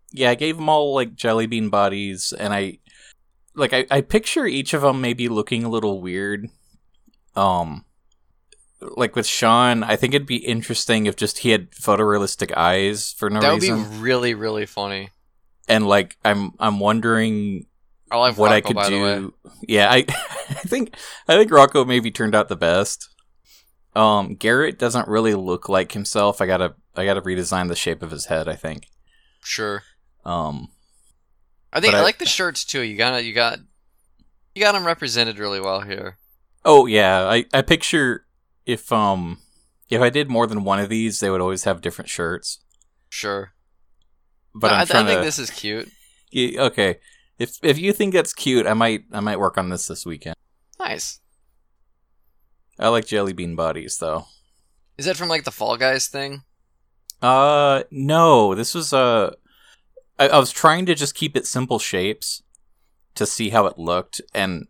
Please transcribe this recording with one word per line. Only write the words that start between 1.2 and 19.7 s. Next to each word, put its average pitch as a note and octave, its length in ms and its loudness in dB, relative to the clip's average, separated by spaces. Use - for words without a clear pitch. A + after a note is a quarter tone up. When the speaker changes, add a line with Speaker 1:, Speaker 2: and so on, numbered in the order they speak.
Speaker 1:
bean A2 220 -4
bodies, G2+ 680 -2
and G2+ 160 -4
I, G2 260 -6
like, C#3 180 0
I, C3 160 0
I C#3 120 2
picture A3+ 440 0
each C3+ 280 -4
of D3 100 -2
'em C3 180 2
maybe A#2+ 280 -2
looking A2+ 340 -2
a A#2 60 -4
little G#2+ 320 -2
weird. G2+ 460 -6
Um, F2 500 0
like, - 340 -4
with A#2 100 0
Sean, A#2+ 580 4
I G#2 120 2
think B2+ 180 0
it'd C#3+ 140 0
be A#2+ 180 -4
interesting A#2 600 -2
if G2 100 0
just - 240 -4
he A#2+ 120 2
had G2 200 0
photorealistic G#2 840 0
eyes G2 580 0
for G#2 160 -6
no G#2+ 100 -2
Speaker 2:
That C#3+ 140 4
would E3 80 0
Speaker 1:
reason. A2+ 280 -2
Speaker 2:
be G#2+ 100 -14
really, B2 340 0
really G#2+ 320 -6
funny. G2 460 -8
Speaker 1:
And, A2 200 2
like, G2 380 2
I'm, G2+ 340 0
I'm G#2 200 0
wondering G#2+ 880 0
Speaker 2:
I A#2 60 -2
like A#2+ 200 2
Speaker 1:
what G#2+ 140 6
I G#2+ 40 8
Speaker 2:
Rocco, G#2 120 2
Speaker 1:
could A2+ 80 0
Speaker 2:
by G2+ 140 2
the G2+ 120 0
way. G2+ 180 0
Speaker 1:
do. G2 140 -10
Yeah, G#2 220 4